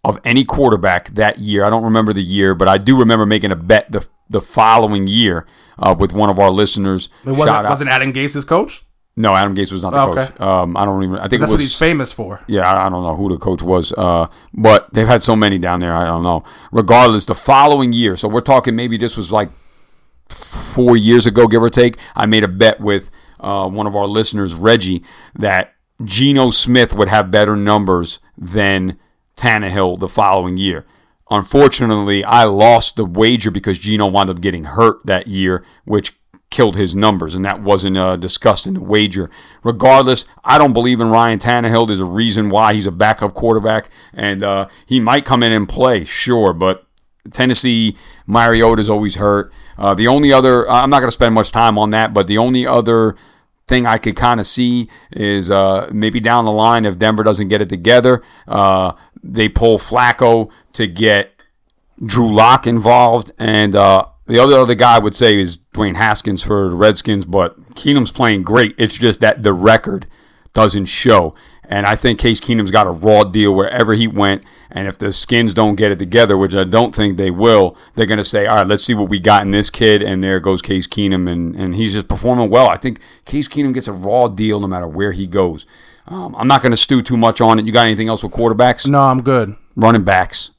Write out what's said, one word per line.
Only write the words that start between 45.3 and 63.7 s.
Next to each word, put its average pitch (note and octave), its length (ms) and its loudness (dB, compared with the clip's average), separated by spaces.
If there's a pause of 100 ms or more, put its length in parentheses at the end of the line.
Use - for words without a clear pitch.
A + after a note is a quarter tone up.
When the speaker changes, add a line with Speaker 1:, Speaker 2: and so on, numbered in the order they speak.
Speaker 1:
in A2+ 80 2
and G#2 180 -2
play, B2 340 0
sure, A2 500 0
but F#2 320 -2 (460)
Tennessee, A#2 640 0 (300)
Mariota's A2+ 640 2
always G#2 260 -2
hurt. G2+ 380 -2 (240)
Uh, G2 160 0
the G#2+ 140 0
only C#3 260 4
other, B2+ 360 4
I'm B2+ 200 2
not C#3 100 4
gonna B2 120 0
spend A#2 240 0
much G#2+ 160 0
time A2+ 260 0
on G#2+ 140 -2
that, A2 220 -2
but G2 140 0
the G#2 120 -2
only B2 260 -2
other A#2 500 0 (520)
thing B2+ 180 0
I A2+ 140 0
could G#2 160 -6
kinda A#2+ 280 -2
see B2 460 -2 (220)
is, G2+ 400 -4
uh, G2 420 0
maybe G#2+ 260 -4
down A2+ 260 0
the G#2+ 60 -2
line, A2 340 2
if F#2 120 -4
Denver G#2+ 260 0
doesn't G#2 260 0
get G#2 120 0
it F#2 80 -4
together, A#2 540 2 (240)
uh, G2 460 0 (280)
they G2 280 -2
pull A2+ 280 2
Flacco A#2+ 720 0 (240)
to A2 140 -4
get G2+ 440 0 (720)
Drew A2 300 0
Lock A#2 320 4
involved, A#2 720 2
and, G#2+ 380 0